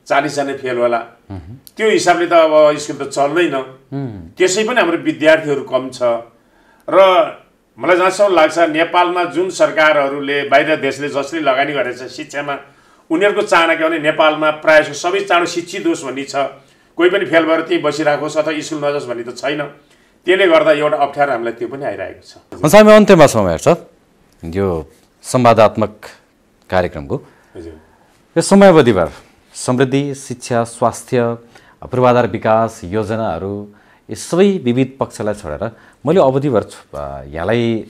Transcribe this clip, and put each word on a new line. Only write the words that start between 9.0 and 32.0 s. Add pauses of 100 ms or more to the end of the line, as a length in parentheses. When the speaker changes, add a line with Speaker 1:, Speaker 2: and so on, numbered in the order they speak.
Speaker 1:
जुन
सरकारहरूले,
बाहिर
देशले
जसले
लगानी
गरेको
छ
शिक्षामा, (520)
उनीहरूको
चाहना
के
भने
नेपालमा
प्रायः
जसो
सबै
चाँडो
शिक्षित
होस्
भन्ने
छ। (600)
कोही
पनि
फेल
भएर
त्यहीँ
बसिराखोस्
अथवा
स्कुल
नजाओस्
भन्ने
त
छैन। (600)
त्यसले
गर्दा
एउटा
अप्ठ्यारो
हामीलाई
त्यो
पनि
आइरहेको
छ।
Speaker 2:
हुन्छ,
हामी
अन्त्यमा
छौँ,
हेर्छ, (760)
यो (320)
संवादात्मक (720)
कार्यक्रमको। (340)
Speaker 1:
हजुर। (640)
Speaker 2:
यो
समयावधिभर (460)
समृद्धि,
शिक्षा,
स्वास्थ्य, (600)
पूर्वाधार